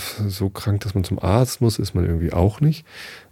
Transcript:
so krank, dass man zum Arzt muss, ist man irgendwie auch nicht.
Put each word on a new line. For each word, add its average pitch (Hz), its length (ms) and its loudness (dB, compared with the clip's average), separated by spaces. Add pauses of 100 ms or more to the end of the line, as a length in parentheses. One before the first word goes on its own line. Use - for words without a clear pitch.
(280)
so 95 220 -2
krank, 101 300 -2
dass 104 140 -6
man 95 100 2
zum - 160 -4
Arzt 120 400 2
muss, 113 180 2
ist 101 160 -4
man 90 100 2
irgendwie 85 280 0
auch 92 280 2
nicht. 151 240 2 (480)